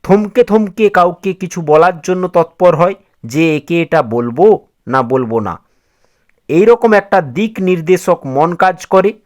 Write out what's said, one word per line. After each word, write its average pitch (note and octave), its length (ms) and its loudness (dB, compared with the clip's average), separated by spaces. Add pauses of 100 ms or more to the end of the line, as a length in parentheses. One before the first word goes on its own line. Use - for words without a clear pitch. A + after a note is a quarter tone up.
থমকে G#3 400 0
থমকে G#3+ 460 0
কাউকে F3+ 440 0
কিছু F3+ 280 -10
বলার D#3+ 400 2
জন্য F#3 260 -4
তৎপর F3 480 0
হয় F3 200 0 (300)
যে, D3+ 320 -2
"একে E3+ 240 -4
এটা D#3 220 0
বলবো A#2+ 640 0 (200)
না B2+ 160 0
বলবো A#2 360 -2
না।" F#2+ 200 -6 (880)
এই E3+ 180 2
রকম A#3 280 2
একটা G3 280 0
দিক F3+ 380 -6
নির্দেশক F3+ 680 -2
মন D3 300 -2
কাজ F#3 300 -2
করে। G3 280 2 (120)